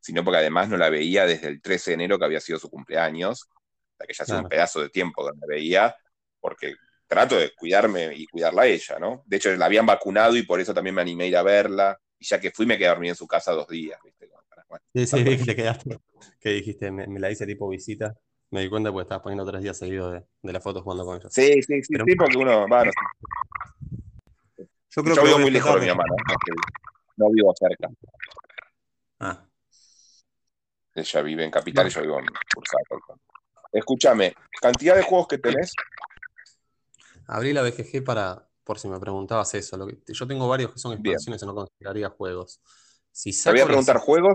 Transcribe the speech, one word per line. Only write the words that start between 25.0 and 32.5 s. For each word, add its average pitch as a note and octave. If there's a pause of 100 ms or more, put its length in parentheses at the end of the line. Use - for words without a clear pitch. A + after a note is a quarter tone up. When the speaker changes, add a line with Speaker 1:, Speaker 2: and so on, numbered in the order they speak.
Speaker 2:
creo E3
Speaker 1:
Yo C#3+
Speaker 2:
que D3
Speaker 1:
vivo D3+
Speaker 2:
voy D3
a C#3+
Speaker 1:
muy C3+
lejos B2+
de F#2+
mi F#2
Speaker 2:
explotar F2+
Speaker 1:
mamá, F2+ (840)
¿no? G#2+
No G#2+
vivo G#2
cerca. F2 (1300)
Speaker 2:
Ah. F#2 (1500)
Speaker 1:
Ella D#2
vive D#2
en D#2
Capital D2+
y F#2
Speaker 2:
Bueno. -
Speaker 1:
yo D#2+
vivo D2+
en C2 (280)